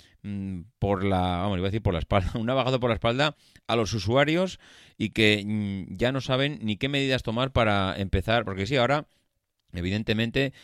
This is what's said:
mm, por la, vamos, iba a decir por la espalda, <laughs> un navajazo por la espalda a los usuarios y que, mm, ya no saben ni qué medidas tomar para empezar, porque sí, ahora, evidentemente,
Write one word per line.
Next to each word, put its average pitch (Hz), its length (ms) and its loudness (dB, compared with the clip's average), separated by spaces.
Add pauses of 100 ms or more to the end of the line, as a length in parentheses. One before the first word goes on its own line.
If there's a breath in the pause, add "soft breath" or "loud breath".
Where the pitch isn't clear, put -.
(220 soft breath)
mm, 95 380 -8 (180)
por 98 260 2
la, 90 380 2
vamos, 98 160 -2
iba 92 80 -2
a 98 40 0
decir 107 120 -4
por 92 120 2
la 82 40 0
espalda, 98 320 0
<laughs> 120 80 -6
un 113 80 -4
navajazo 131 320 2
por 120 120 0
la 110 40 2
espalda 131 400 0 (320 soft breath)
a 113 80 0
los 110 200 0
usuarios 143 680 2 (360 soft breath)
y 110 140 -2
que, 107 340 4
mm, 101 520 -4
ya 117 160 0
no 135 80 -4
saben 135 420 -2
ni 107 140 -2
qué 135 120 -2
medidas 135 360 0
tomar 123 260 -2
para 101 480 2
empezar, 101 460 0
porque 98 220 -4
sí, 135 100 -2
ahora, 135 320 2 (640)
evidentemente, 110 800 -2 (120)